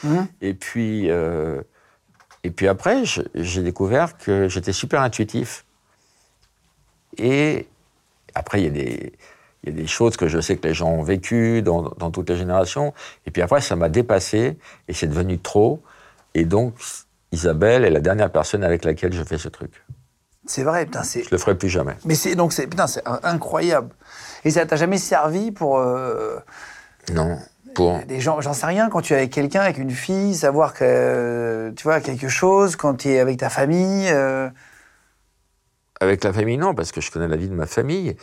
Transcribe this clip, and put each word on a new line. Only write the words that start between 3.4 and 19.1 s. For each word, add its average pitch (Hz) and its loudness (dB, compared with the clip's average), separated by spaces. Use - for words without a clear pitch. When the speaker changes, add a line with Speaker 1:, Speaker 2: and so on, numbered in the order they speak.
Speaker 2:
découvert 98 0
que 98 0
j'étais 92 -4
super 135 0
intuitif. 117 -4
Et 139 2
après, - -2
il - 4
y 82 2
a 73 0
des, 67 -4
il - -6
y 76 -6
a - -6
des 80 -4
choses 117 2
que 87 0
je 80 0
sais 85 0
que 80 -4
les 80 2
gens 82 0
ont 80 0
vécues 113 2
dans, 87 2
dans 85 -4
toutes 85 -4
les 87 2
générations. 92 0
Et 92 -8
puis 90 0
après, 90 2
ça - -2
m'a 85 2
dépassé 113 2
et 92 -8
c'est 85 -4
devenu 87 -2
trop. 117 2
Et 82 2
donc, 110 0
Isabelle 87 4
est 90 6
la 78 4
dernière 92 2
personne 98 0
avec 85 0
laquelle 82 0